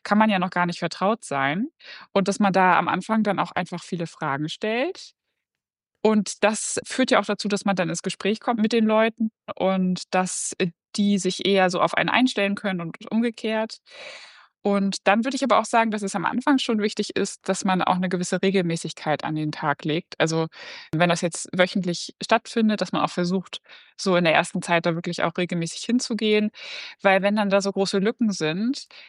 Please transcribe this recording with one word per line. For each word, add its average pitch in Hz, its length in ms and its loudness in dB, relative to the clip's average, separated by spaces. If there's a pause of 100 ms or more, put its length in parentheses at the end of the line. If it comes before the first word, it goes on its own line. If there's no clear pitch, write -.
kann 208 120 0
man 220 140 4
ja 196 80 0
noch 180 120 -2
gar 180 160 0
nicht 175 120 -6
vertraut 190 460 -2
sein. 147 440 -2 (440)
Und 196 160 2
dass 196 100 -2
man 202 140 4
da 185 260 6
am 175 80 2
Anfang 220 380 0
dann 202 160 0
auch 170 120 -2
einfach 175 300 -6
viele 170 240 -6
Fragen 151 420 -4
stellt. 240 640 -6 (880)
Und 214 420 2
das - 400 0
führt - 260 0
ja 214 100 4
auch 208 60 -4
dazu, 208 220 -4
dass 202 160 -2
man 196 120 0
dann 175 140 0
ins 175 120 -6
Gespräch - 380 -2
kommt 233 200 -2
mit 220 120 2
den 226 140 4
Leuten 220 440 2 (260)
und 185 460 0 (120)
dass, - 440 -2
äh, 185 100 0 (280)
die 202 220 4
sich 180 280 -2
eher 185 240 4
so 180 100 -2
auf - 140 2
einen 180 140 2
einstellen 214 460 2
können 190 260 -4
und 170 300 -10
umgekehrt. 220 680 -2 (840)
Und 196 420 0
dann 214 200 4
würde 269 120 -2
ich 254 60 -2
aber 220 160 4
auch 220 60 2
sagen, 226 260 2
dass 208 120 -4
es 196 120 -4
am 180 120 -2
Anfang 269 320 2
schon 220 220 0
wichtig - 360 -2
ist, - 320 -4
dass 190 160 -2
man 185 160 2
auch - 160 2
eine 180 140 -2
gewisse 180 320 -2
Regelmäßigkeit 170 840 -2
an 156 100 -4
den 151 180 -2
Tag - 320 -4
legt. 160 360 -4
Also 160 280 2 (440)
wenn 175 160 4
das 175 140 2
jetzt - 340 -4
wöchentlich 180 640 0
stattfindet, 220 600 0
dass 175 100 -4
man - 80 -2
auch - 100 0
versucht, 180 500 -4 (360)
so 185 200 0
in 175 80 2
der 156 100 4
ersten 170 260 0
Zeit 170 240 0
da 170 100 0
wirklich 175 280 -4
auch 165 160 0
regelmäßig 170 460 -4
hinzugehen. 214 640 0 (500)
Weil 190 220 6
wenn 208 140 2
dann 208 120 0
da 196 140 4
so 196 100 -2
große 196 280 0
Lücken 214 320 0
sind, 180 540 -2 (220)